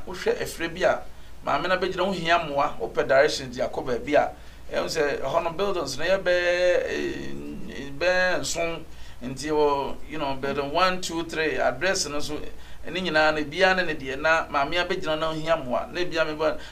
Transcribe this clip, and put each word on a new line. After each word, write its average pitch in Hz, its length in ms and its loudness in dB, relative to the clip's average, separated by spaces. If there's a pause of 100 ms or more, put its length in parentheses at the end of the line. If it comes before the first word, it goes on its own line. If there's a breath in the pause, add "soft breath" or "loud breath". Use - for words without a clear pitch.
wohwɛ - 340 -2
afire 165 280 -4
bi 175 140 -4
a, 127 180 4 (440 soft breath)
maame 147 220 0
na 185 100 4
bɛgyina, 185 300 0
wohia 170 400 2
mmoa, 143 320 0
wopɛ - 260 0
direction 139 460 4
de 123 80 -8
akɔ 120 260 -2
baabi 127 300 0
a, 123 160 4 (420 soft breath)
ɛhu 156 120 -2
sɛ 147 360 0
ɛhɔ 135 220 0
no - 60 0
buildings 180 480 -2
no 151 80 -2
yɛ 190 180 2
bɛɛ, 180 640 4
eh, 139 1120 -6
bɛɛ 180 400 4
nson, 165 440 -2 (380 soft breath)
nti 131 300 -6
wɔ, 147 440 2 (140)
you 151 80 -6
know, 139 180 -2
building 139 360 -2
one, 180 300 2
two, 165 240 -4
three, 156 320 0
address 135 500 2
no 147 140 -2
so, 147 180 0 (480 soft breath)
Ɛne 170 140 -4
nyinaa 156 320 4
no, 151 100 0
biara 185 320 4
ne 185 80 0
ne 156 100 0
deɛ, 135 260 -6
na 160 300 4
maame 147 280 0
abɛgyina 175 400 0
na 160 140 0
ɔhia 160 320 0
mmoa, 123 300 -2
na 175 100 -2
bia 160 220 2
me 156 80 -4
ba, 151 240 0 (140 loud breath)